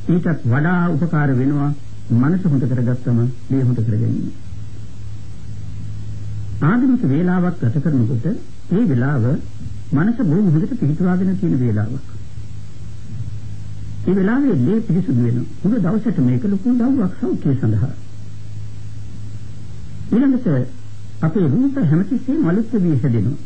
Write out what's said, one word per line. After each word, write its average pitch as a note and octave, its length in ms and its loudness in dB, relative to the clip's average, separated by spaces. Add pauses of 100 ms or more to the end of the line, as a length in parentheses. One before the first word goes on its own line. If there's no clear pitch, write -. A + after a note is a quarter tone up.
ඊටත් E3 380 0
වඩා D3+ 460 2
උපකාර D3+ 440 0
වෙනවා C#3+ 380 2 (380)
මනස C#3 360 2
හොඳ C#3 200 2
කරගත්තම A#2+ 540 0 (260)
ලේ C3+ 180 0
හොඳ A#2+ 160 2
කර G#2+ 140 0
ගැනීම. A2 400 0 (2250)
ආධුනික B3 460 2
වේලාවක් F3 540 2
ගත A#2+ 200 0
කරනකොට C3 480 2 (400)
මේ G#3+ 200 2
වෙලාව C3 380 2 (640)
මනස A3+ 300 2
බොහොම G3 300 4
හොඳට D#3+ 260 2
පිහිටුවාගෙන F3+ 600 2
තියෙන D#3+ 240 0
වේලාවක්. A2+ 500 0 (1900)
මේ F#3 140 2
වෙලාවේ A3 420 2
ලේ E3 240 2
පිරිසුදු D#3 400 2
වෙනවා. A#2+ 260 0 (100)
මුළු A3+ 220 2
දවසට G3+ 420 0
මේක B2 240 2
ලොකු G3 240 0
උදව්වක් A#3+ 460 2
සෞඛ්‍යය G#3 400 0
සඳහා. A2 400 0 (2250)
ඊළඟට C4+ 380 4 (720)
අපේ E3 300 2
රූප C4 320 2
හැමතිස්සෙම G#3 680 2
අලුත් G#3 280 0
වී F3 240 2
හැදෙනවා. A#2 500 0